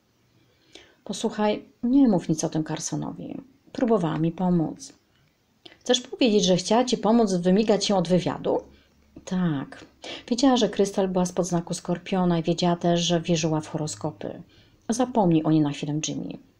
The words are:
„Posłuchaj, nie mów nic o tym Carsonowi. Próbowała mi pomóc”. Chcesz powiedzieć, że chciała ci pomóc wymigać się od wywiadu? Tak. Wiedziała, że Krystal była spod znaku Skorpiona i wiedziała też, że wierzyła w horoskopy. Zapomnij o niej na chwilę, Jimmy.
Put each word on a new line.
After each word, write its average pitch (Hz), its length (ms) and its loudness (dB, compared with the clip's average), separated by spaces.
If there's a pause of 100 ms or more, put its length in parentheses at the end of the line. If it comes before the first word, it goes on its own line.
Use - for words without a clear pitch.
(1040)
„Posłuchaj, 214 600 -4 (180)
nie 254 240 6
mów 185 220 2
nic 160 140 0
o 156 60 0
tym 156 140 -2
Carsonowi. - 800 -8 (300)
Próbowała 180 480 0
mi 165 120 0
pomóc”. 175 640 -2 (880)
Chcesz 247 180 0
powiedzieć, 208 440 2
że 180 120 4
chciała 226 280 2
ci 254 120 -2
pomóc 220 360 2
wymigać 190 520 2
się 208 100 2
od 180 120 2
wywiadu? 170 540 0 (640)
Tak. 165 600 -4 (420)
Wiedziała, 247 300 4
że 214 120 2
Krystal 196 380 0
była 180 180 0
spod 175 200 -2
znaku 175 280 -2
Skorpiona 175 680 -2
i 160 40 -2
wiedziała 175 320 0
też, 175 260 2
że 170 200 0
wierzyła 160 400 0
w 156 60 -10
horoskopy. - 760 -8 (480)
Zapomnij 214 540 2
o 156 80 2
niej 156 100 6
na 147 100 0
chwilę, 147 360 -4
Jimmy. 139 300 -8 (220)